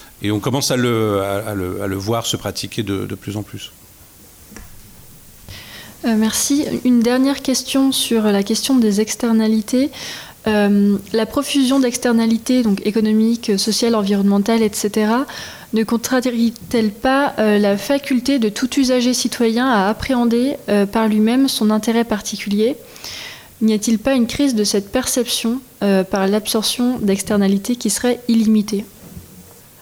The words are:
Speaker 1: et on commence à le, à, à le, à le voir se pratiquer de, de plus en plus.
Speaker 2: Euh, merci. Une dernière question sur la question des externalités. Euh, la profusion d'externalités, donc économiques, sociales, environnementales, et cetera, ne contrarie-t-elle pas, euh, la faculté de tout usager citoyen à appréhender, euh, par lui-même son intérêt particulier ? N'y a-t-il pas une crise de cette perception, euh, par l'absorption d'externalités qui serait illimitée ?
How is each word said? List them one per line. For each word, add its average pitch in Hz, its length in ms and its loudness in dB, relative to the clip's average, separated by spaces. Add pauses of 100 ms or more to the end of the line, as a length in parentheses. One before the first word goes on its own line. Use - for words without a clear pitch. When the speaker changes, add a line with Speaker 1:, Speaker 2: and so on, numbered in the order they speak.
(220)
Speaker 1:
et 101 80 -2
on 104 100 0
commence 127 300 -2
à 131 80 0
le, 110 460 0
à, 101 260 -4
à 104 60 -6
le, 92 260 -6
à 101 60 -4
le 98 80 -4
voir 107 320 -4
se - 100 -4
pratiquer 101 460 -6
de, 98 240 -4
de 101 80 -8
plus 101 200 -10
en 107 60 -6
plus. - 300 -14 (2250)
Speaker 2:
Euh, 233 140 2
merci. 277 480 0 (180)
Une 247 140 4
dernière 262 420 2
question 269 500 0
sur 226 340 0
la 202 180 2
question 220 320 0
des 214 260 4
externalités. 226 880 0 (560)
Euh, 202 520 4 (160)
la 220 120 0
profusion 277 540 0
d'externalités, 240 840 2
donc 202 220 0
économiques, 220 720 2
sociales, 226 380 0
environnementales, 202 680 2
et 214 120 2
cetera, 214 520 0 (460)
ne 220 140 0
contrarie-t-elle 233 1040 0
pas, 269 480 0
euh, 214 180 2
la 202 200 2
faculté 277 600 0
de 214 100 2
tout - 280 -4
usager 254 360 2
citoyen 233 520 0
à 208 220 2
appréhender, 240 680 0 (100)
euh, 202 180 2
par 220 220 0
lui-même 220 400 4
son 220 220 0
intérêt 220 340 2
particulier ? 214 720 -2 (880)
N'y 220 120 4
a-t-il 214 260 0
pas 269 160 0
une 233 120 2
crise 277 260 0
de 214 120 2
cette 202 260 -2
perception, 247 720 -2 (200)
euh, 196 220 2
par 190 240 -2
l'absorption 214 720 -2
d'externalités 202 800 0
qui 233 120 -2
serait 247 380 -2
illimitée ? 214 560 2 (1000)